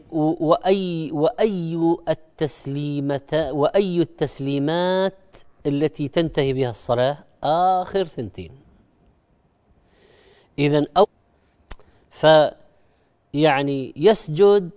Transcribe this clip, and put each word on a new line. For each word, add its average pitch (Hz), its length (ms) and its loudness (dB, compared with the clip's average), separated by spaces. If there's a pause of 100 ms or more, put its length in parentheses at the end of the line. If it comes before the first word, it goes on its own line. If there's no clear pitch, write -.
(120)
و-، 156 360 -2
وأي، 175 640 0
وأي 165 840 -2 (120)
التسليمة، 143 1400 -4
وأي 170 480 2
التسليمات 165 1400 -2 (300)
التي 143 420 -2
تنتهي 147 440 0
بها 127 180 -2
الصلاة؟ 127 480 -2 (260)
آخر 180 600 0
ثنتين. 120 600 -14 (1900)
إذن 147 280 2 (100)
أو، 190 100 6 (1040)
ف-، 151 440 4 (800)
يعني 139 600 0
يسجد 190 800 2